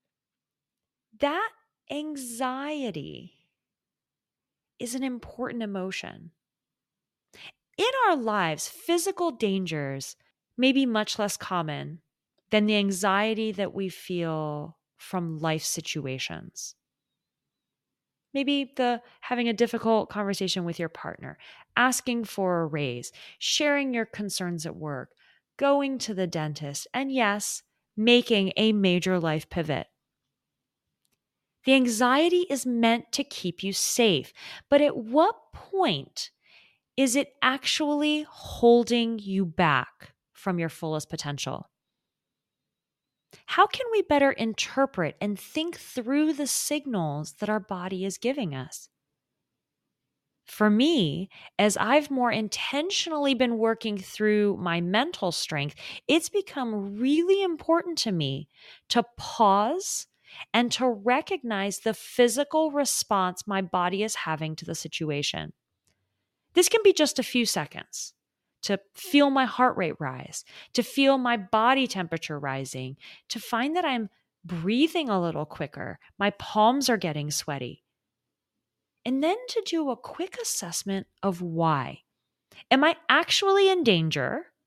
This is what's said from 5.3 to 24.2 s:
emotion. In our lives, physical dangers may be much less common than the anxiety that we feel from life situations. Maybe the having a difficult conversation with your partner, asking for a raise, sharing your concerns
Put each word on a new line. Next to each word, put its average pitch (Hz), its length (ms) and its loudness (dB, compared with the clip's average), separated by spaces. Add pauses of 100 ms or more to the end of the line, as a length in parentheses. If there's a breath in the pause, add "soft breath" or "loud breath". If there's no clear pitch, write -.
emotion. 190 680 -8 (1500 loud breath)
In 440 140 2 (160)
our 349 100 4
lives, 202 520 0
physical 349 640 -2
dangers 160 840 -4 (400)
may 254 160 6
be 269 140 2
much 214 320 -2
less 208 180 -2
common 156 640 -6 (500)
than 214 140 4
the 214 120 4
anxiety 202 760 0
that 190 220 -4
we 190 160 -4
feel 160 880 -6 (180)
from 170 420 -6
life 160 260 -2
situations. - 1120 -8 (1600)
Maybe 277 440 0
the 240 260 0 (180 soft breath)
having 240 280 -2
a 233 40 2
difficult 226 560 2
conversation 196 560 -2
with 170 140 -6
your 165 100 -4
partner, - 480 -12 (400 loud breath)
asking 240 480 2
for 180 380 0
a 160 40 0
raise, 139 460 -4 (260 loud breath)
sharing 285 540 0
your 226 140 -2
concerns 180 580 -6